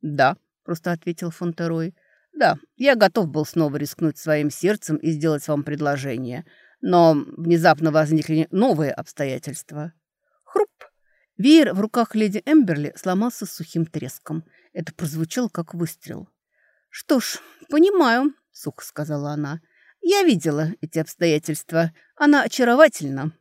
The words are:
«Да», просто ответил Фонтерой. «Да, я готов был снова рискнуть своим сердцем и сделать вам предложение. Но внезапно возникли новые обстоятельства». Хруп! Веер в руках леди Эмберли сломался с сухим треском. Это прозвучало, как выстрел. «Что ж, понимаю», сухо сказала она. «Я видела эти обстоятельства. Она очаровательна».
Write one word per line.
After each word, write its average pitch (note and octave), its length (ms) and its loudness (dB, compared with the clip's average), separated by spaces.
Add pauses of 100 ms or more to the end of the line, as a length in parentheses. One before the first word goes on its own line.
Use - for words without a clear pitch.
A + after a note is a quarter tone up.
«Да», D3 360 0 (260)
просто F3 300 -6
ответил E3+ 380 -8
Фонтерой. E3 640 -6 (360)
«Да, A3 240 2 (200)
я C4+ 180 4
готов G3+ 340 2
был D3+ 160 -2
снова D3 340 -2
рискнуть D3 400 -4
своим D3+ 320 0
сердцем F3 460 -2
и D#3+ 140 -2
сделать D3+ 380 -2
вам D3 160 -2
предложение. C#3 800 -6 (340)
Но E3+ 340 6
внезапно D#3+ 760 2
возникли D#3 600 0
новые E3 400 0
обстоятельства». D3 1000 -10 (640)
Хруп! G#4 160 0 (640)
Веер C4 380 6
в F#3+ 60 -2
руках A3 340 -2
леди G#3+ 320 -2
Эмберли F3+ 480 2
сломался G3+ 500 -4
с - 80 -14
сухим E3 340 -6
треском. - 580 -10 (280)
Это E3+ 220 -12
прозвучало, D#3+ 540 -6
как - 260 -10
выстрел. - 540 -10 (640)
«Что - 280 -2
ж, - 220 -6 (280)
понимаю», D4 680 2 (180)
сухо - 320 -12
сказала D3 480 -6
она. D3 280 -6 (400)
«Я G4 220 2
видела D#3+ 460 2 (120)
эти D#3+ 200 -6
обстоятельства. D#3+ 920 -2 (220)
Она D4 300 4
очаровательна». A#3 960 2